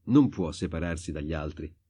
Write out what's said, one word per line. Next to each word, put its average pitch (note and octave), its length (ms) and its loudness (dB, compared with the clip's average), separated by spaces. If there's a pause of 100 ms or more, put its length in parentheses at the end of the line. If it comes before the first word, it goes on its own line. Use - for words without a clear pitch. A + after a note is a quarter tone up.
non C3 240 6
può E2+ 240 -2
separarsi E2 580 -4
dagli D2+ 220 -4
altri, D#2 420 -6 (160)